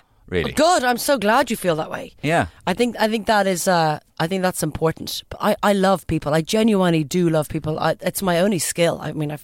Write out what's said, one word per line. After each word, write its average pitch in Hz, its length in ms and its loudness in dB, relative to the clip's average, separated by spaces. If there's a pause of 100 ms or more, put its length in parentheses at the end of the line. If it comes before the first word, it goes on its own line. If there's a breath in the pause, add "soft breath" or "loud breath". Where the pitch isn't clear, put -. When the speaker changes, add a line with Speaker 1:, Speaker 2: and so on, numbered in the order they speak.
(280)
Speaker 1:
Really. 85 260 -2
Speaker 2:
Good. 311 320 2
I'm 247 120 0
so 285 200 0
glad 226 340 2
you 208 60 -2
feel 170 180 0
that 156 160 -6
way. - 300 -12
Speaker 1:
Yeah. 147 240 2 (200 soft breath)
Speaker 2:
I 180 80 0
think, 233 240 0
I 214 120 2
think 214 180 -2
that 208 200 2
is, 185 200 0
uh, 160 320 2 (180)
I 160 100 0
think 185 160 -2
that's 185 200 -2
important. - 680 -4
But - 140 -14
I, 202 180 2
I 202 120 2
love 190 340 2
people. 151 260 -2
I 165 80 4
genuinely 185 600 2
do 175 260 0
love 156 200 0
people. 156 280 -4
I, 160 220 -2
it's - 220 -6
my 175 180 0
only 196 200 2
skill. - 420 -2
I 151 100 -8
mean, 151 220 -6
I, 147 100 -12